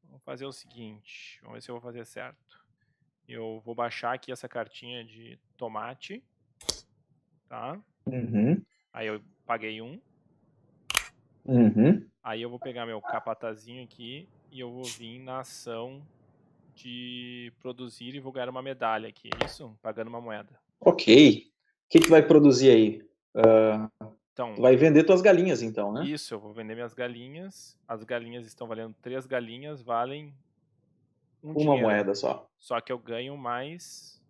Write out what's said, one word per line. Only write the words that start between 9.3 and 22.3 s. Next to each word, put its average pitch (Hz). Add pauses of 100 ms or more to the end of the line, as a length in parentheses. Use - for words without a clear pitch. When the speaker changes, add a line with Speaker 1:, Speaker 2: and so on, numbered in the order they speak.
Speaker 1:
paguei 110
um. 135 (1400)
Speaker 2:
Uhum. 123 (160)
Speaker 1:
Aí 113
eu 120
vou 120
pegar 120
meu 110
capatazinho 113
aqui 123 (200)
e 131
eu 123
vou 127
vir 117
na 131
ação 127 (680)
de 123
produzir 123
e 143
vou 131
ganhar 127
uma 127
medalha 117
aqui, - (120)
é -
isso? 110
Pagando 110
uma 117
moeda. 107 (220)
Speaker 2:
Ok. -
O -
que -
que -
tu 160
vai 156
produzir 143